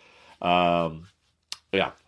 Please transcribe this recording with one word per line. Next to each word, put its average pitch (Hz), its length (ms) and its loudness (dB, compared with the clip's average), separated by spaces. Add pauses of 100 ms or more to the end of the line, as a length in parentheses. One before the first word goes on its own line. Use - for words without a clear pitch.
(400)
Um, 87 680 0 (640)
yeah, 90 180 0 (180)